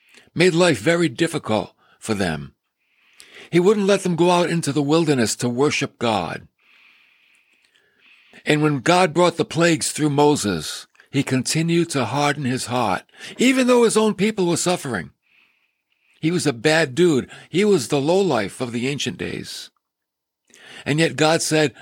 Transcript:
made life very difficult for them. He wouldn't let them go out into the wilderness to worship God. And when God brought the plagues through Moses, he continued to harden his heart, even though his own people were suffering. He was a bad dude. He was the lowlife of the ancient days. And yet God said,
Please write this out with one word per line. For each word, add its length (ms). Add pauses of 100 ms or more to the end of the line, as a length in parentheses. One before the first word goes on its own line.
(340)
made 200
life 240
very 280
difficult 680 (240)
for 160
them. 400 (960)
He 80
wouldn't 260
let 180
them 120
go 140
out 180
into 240
the 100
wilderness 540
to 140
worship 480
God. 500 (2000)
And 160
when 180
God 320
brought 240
the 80
plagues 480
through 160
Moses, 760 (240)
he 120
continued 680
to 160
harden 400
his 200
heart, 360 (340)
even 300
though 180
his 140
own 160
people 320
were 100
suffering. 540 (1080)
He 120
was 160
a 80
bad 400
dude. 360 (200)
He 160
was 220
the 120
lowlife 640
of 100
the 160
ancient 300
days. 520 (1160)
And 120
yet 180
God 260
said, 400